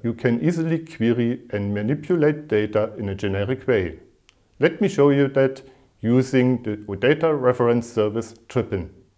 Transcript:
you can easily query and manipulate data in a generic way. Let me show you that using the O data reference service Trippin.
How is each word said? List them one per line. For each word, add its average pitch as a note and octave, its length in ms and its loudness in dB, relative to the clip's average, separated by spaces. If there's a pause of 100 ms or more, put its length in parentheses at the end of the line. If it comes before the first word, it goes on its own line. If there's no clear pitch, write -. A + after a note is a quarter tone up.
you A#2 100 -2
can A#2+ 320 0
easily D#3+ 400 -2
query A#2 680 -2
and G2+ 220 -4
manipulate D3+ 760 -2
data G#2+ 500 0
in G2+ 100 -6
a G2 60 -4
generic G2+ 520 -4
way. F#2 340 -2 (580)
Let E3 220 0
me G3+ 80 2
show C#3+ 220 4
you C#3 180 4
that C3+ 340 0 (380)
using B2+ 600 2
the G#2+ 260 -6
O G2 80 -6
data D3+ 360 2
reference B2 580 2
service A2 440 -2 (140)
Trippin. G2+ 420 -4 (280)